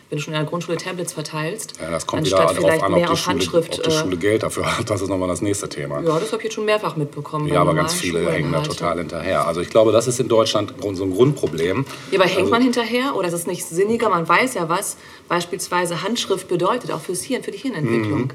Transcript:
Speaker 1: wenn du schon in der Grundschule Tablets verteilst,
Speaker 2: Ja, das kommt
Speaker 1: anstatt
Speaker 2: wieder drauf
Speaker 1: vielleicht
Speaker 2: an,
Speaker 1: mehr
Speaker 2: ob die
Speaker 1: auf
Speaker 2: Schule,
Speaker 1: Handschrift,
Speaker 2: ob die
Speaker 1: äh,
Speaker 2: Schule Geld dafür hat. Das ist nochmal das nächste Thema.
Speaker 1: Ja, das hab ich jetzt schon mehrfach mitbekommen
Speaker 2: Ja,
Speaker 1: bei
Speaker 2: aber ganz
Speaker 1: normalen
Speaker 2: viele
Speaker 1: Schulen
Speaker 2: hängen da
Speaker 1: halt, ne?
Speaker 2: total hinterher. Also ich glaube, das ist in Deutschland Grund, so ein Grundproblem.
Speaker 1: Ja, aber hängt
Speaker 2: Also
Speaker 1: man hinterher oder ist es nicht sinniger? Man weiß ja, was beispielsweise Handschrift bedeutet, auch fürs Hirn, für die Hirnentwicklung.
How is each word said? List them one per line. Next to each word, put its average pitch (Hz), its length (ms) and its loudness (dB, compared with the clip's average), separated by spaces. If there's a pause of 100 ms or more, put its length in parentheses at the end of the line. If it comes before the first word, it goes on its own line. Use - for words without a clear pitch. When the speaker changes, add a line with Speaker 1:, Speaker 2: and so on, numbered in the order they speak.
(100)
Speaker 1:
wenn 151 80 -4
du 147 40 -4
schon 156 120 -8
in 156 60 0
der 147 60 0
Grundschule 170 300 -4
Tablets 180 380 -6
verteilst, 160 640 -6
Speaker 2:
Ja, 80 100 -8
das 82 160 -4
kommt - 160 -2
Speaker 1:
anstatt 95 280 4
Speaker 2:
wieder 92 100 -2
drauf 87 100 6
Speaker 1:
vielleicht - 140 4
Speaker 2:
an, 98 80 2
Speaker 1:
mehr 90 80 6
Speaker 2:
ob 87 60 2
die 85 60 2
Speaker 1:
auf 160 60 0
Speaker 2:
Schule, 180 180 -2
Speaker 1:
Handschrift, 170 420 0
Speaker 2:
ob - 60 -4
die 160 40 2
Speaker 1:
äh, 160 40 4
Speaker 2:
Schule 156 260 0
Geld 104 240 2
dafür 82 360 -2
hat. 113 120 -4
Das 98 100 0
ist 95 80 -4
nochmal 92 200 0
das 90 120 -2
nächste 101 300 -2
Thema. 71 320 -6
Speaker 1:
Ja, 160 180 2
das 220 120 -4
hab 220 80 -4
ich - 40 -12
jetzt 220 100 -4
schon 214 120 -4
mehrfach 208 300 0
mitbekommen 151 520 -4
Speaker 2:
Ja, 82 60 0
Speaker 1:
bei 87 60 4 (100)
Speaker 2:
aber 80 40 4
ganz 82 180 0
Speaker 1:
normalen 87 100 -2
Speaker 2:
viele 87 220 -2
Speaker 1:
Schulen 82 100 2
Speaker 2:
hängen 76 180 0
da 76 60 0
Speaker 1:
halt, 76 100 -2
ne? 85 80 -4
Speaker 2:
total 85 220 -2
hinterher. 82 480 -2
Also 85 160 0
ich 80 80 -6
glaube, 110 220 6
das 117 140 4
ist 127 140 -2
in 110 80 0
Deutschland 110 500 2
Grund, 101 200 -4
so 98 60 -4
ein 95 100 0
Grundproblem. 98 720 2 (240)
Speaker 1:
Ja, 190 80 2
aber 185 100 6
hängt 170 120 0
Speaker 2:
Also 196 100 2
Speaker 1:
man 233 120 4
hinterher 247 540 0
oder 180 120 0
ist 165 60 -2
es 170 120 -4
nicht 180 180 -4
sinniger? 208 460 2
Man 170 180 0
weiß 208 260 6
ja, 170 140 -2
was 185 300 -2 (300)
beispielsweise 175 720 -2
Handschrift 196 460 -2
bedeutet, 185 440 0
auch 156 80 -4
fürs 180 220 -6
Hirn, 233 200 -4
für 202 100 -8
die 196 60 -12
Hirnentwicklung. 117 760 0